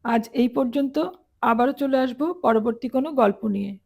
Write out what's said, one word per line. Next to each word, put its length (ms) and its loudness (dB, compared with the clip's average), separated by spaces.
আজ 180 0
এই 140 4
পর্যন্ত, 400 0
আবারও 400 2
চলে 240 0
আসবো 200 -4
পরবর্তী 440 0
কোনো 200 -2
গল্প 200 2
নিয়ে। 160 -6